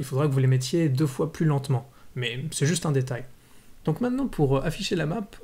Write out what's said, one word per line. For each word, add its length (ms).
il 40
faudra 220
que 60
vous 80
les 80
mettiez 400
deux 180
fois 260
plus 140
lentement. 420
Mais 340
c'est 160
juste 200
un 60
détail. 320
Donc 160
maintenant, 260
pour, 300
euh, 60
afficher 340
la 100
map, 220